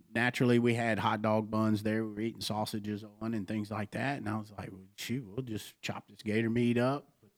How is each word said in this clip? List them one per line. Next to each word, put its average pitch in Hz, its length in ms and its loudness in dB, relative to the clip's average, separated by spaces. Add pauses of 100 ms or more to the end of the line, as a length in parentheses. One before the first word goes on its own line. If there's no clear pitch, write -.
(140)
naturally, 120 460 4
we 120 140 6
had 113 260 0
hot 107 220 2
dog 110 280 2
buns 107 340 2
there. 110 200 0
We 107 100 -6
were 101 60 -6
eating 110 220 -4
sausages 104 640 -4 (160)
on 113 120 -2
and 101 140 -4
things 107 240 -4
like 104 200 -4
that. 135 260 -2
And 110 100 -8
I 107 80 -2
was 107 220 -8
like, 98 160 -10
"Well, 95 80 -14 (160)
shoot, 127 280 -4
we'll 107 200 -8
just - 360 -8
chop - 280 -8
this 104 120 -20
gator 110 280 2
meat 120 280 4
up, 135 280 2 (160)
put - 160 -20